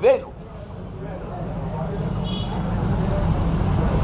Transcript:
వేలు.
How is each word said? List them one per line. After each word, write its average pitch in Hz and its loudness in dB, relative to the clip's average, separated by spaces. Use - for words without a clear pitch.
వేలు. 247 6